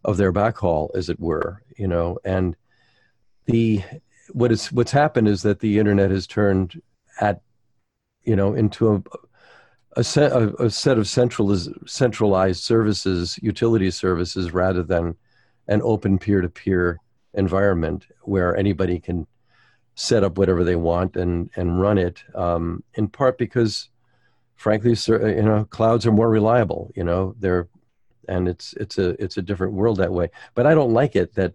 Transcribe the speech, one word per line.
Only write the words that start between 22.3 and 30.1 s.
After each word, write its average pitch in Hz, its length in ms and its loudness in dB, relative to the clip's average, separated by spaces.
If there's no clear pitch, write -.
um, 85 480 -4
in 107 140 -2
part 131 280 0
because, 113 540 -2
frankly, 110 380 0
ser-, 110 340 0
you 107 140 0
know, 107 240 2
clouds 113 400 0
are 113 60 4
more 113 180 4
reliable, 110 680 0
you 92 80 -6
know, 92 340 -2
they're, 90 300 -2
and 90 220 -2
it's, - 320 -10
it's - 160 -10
a, 92 260 -2
it's 92 140 -8
a 98 60 -6
different 92 320 -4
world 101 240 0
that 92 160 0